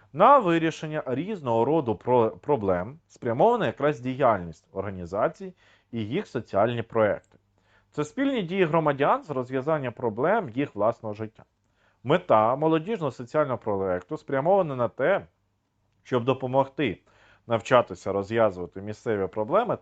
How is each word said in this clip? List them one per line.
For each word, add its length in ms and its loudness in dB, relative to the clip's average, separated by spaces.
На 260 8
вирішення 640 0
різного 600 0
роду 300 0
про-, 340 2
проблем 800 -2
спрямована 580 0
якраз 340 -2
діяльність 720 0
організацій 800 -6
і 140 -6
їх 220 -6
соціальні 540 -2
проекти. 560 -2
Це 120 -4
спільні 380 -2
дії 240 0
громадян 580 2
з 60 -20
розв'язання 640 -2
проблем 580 -2
їх 260 -6
власного 380 -2
життя. 300 -12
Мета 520 4
молодіжного 560 -2
соціального 460 -4
проекту 600 -4
спрямована 580 0
на 120 -2
те, 380 -2
щоб 200 -2
допомогти 760 -2
навчатися 640 2
розв'язувати 720 0
місцеві 460 -4
проблеми 540 -2